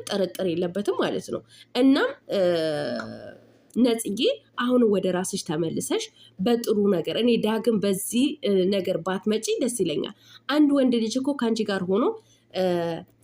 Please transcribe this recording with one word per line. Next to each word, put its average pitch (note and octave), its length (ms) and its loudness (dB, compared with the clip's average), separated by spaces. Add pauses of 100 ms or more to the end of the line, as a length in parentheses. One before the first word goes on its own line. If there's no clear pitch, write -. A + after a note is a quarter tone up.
ጥርጥር F#3+ 420 -2
የለበትም F3 500 -2
ማለት F#3 320 -2
ነው። - 120 -6 (340)
እናም፣ C4+ 360 4 (180)
እ፣ G#3 100 -2 (1400)
ነጽዬ A3+ 440 0 (380)
አሁን B3 280 2
ወደ G3 240 2
ራስሽ F3+ 340 -2
ተመልሰሽ F3 600 -2 (360)
በጥሩ A#3 380 0 (120)
ነገር፣ D#3+ 280 -2
እኔ A3+ 200 2
ዳግም A3 420 0
በዚህ፣ G3+ 480 0 (140)
እ፣ G3+ 100 0 (160)
ነገር F#3+ 320 0
ባትመጪ G3 460 -2 (120)
ደስ C#4 200 -2
ይለኛል። - 360 -2 (360)
አንድ D4 220 4
ወንድ C4 240 4
ልጅ A3 200 0
እኮ C4 200 0
ከአንቺ A#3 280 0
ጋር G3 200 -2
ሆኖ፣ F#3+ 200 2 (500)
እ፣ F#3 100 0 (600)